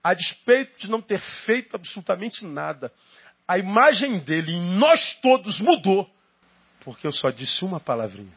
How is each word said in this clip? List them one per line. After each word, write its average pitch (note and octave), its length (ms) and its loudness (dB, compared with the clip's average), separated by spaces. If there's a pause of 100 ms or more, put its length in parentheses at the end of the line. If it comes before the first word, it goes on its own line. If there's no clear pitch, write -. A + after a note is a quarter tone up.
A F3+ 100 2
despeito B3 640 0
de G3+ 100 -14
não A3 120 -2
ter G3 180 -4 (260)
feito A#3 300 -2
absolutamente F#3+ 720 -8
nada, D3 460 -8 (560)
a F3+ 100 0
imagem A3 600 4
dele D#3 340 -2
em F3 80 -4 (160)
nós D#4 440 4
todos G#3+ 380 2
mudou, G3 500 2 (720)
porque - 240 -16
eu D3 60 -2
só - 180 -2
disse B2+ 340 -6
uma F#3 160 -6
palavrinha. G#2 580 -6